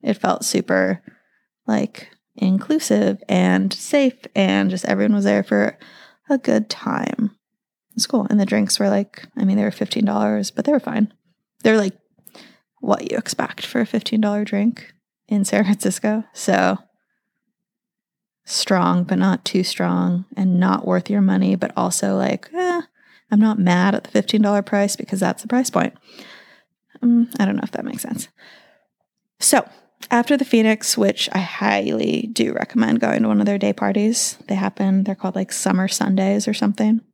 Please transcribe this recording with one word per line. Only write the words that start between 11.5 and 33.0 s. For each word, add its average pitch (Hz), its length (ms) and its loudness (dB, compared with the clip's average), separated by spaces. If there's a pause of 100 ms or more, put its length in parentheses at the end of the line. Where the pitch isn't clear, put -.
They're, 220 120 6
like, 196 220 0 (800)
what - 300 -2
you - 80 -4
expect - 480 -8
for - 140 -4
a 226 60 0
fifteen 220 340 -4
dollar 208 240 -2
drink 208 500 -4 (320)
in 202 180 0
San 202 200 2
Francisco. 208 680 -2
So 185 460 0 (1700)
strong, 180 580 0
but 185 160 -2
not 185 260 2
too 185 200 0
strong, 180 600 -2 (100)
and 185 240 2
not 190 260 2
worth 185 240 0
your 202 100 2
money, 190 360 2
but - 200 -4
also, 190 400 -2
like, 196 380 -4
eh, 349 280 -2 (500)
I'm 208 80 4
not 214 180 2
mad 180 380 2
at - 80 -6
the - 60 -18
fifteen 214 320 2
dollar 202 200 2
price 202 320 0
because - 240 -8
that's 185 240 -2
the 220 60 -12
price 247 220 0
point. - 240 0 (1080)
Um, 233 280 4 (100)
I 208 60 2
don't 196 100 0
know - 80 -4
if - 80 -10
that - 120 -8
makes - 180 -10
sense. - 260 -10 (1120)
So - 280 2 (420)
after 240 260 2
the 269 80 2
Phoenix, 220 520 2
which 202 360 0
I - 60 0
highly 214 960 -2
do - 200 -2
recommend 226 480 0